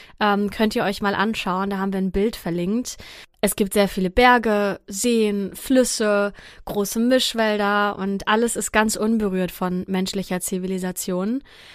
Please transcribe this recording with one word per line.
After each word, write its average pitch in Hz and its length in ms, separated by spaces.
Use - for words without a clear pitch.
Ähm, 202 320
könnt 214 260
ihr 226 80
euch 202 180
mal 202 120
anschauen, 196 560
da 196 80
haben 196 140
wir 196 60
ein 190 120
Bild 202 260
verlinkt. 180 600
Es 196 120
gibt 196 200
sehr 202 140
viele 185 200
Berge, 220 800
Seen, 208 680
Flüsse, 208 800
große 202 360
Mischwälder 214 1000
und 196 300
alles 226 280
ist - 160
ganz 214 240
unberührt 202 540
von 180 380
menschlicher 185 520
Zivilisation. 185 1040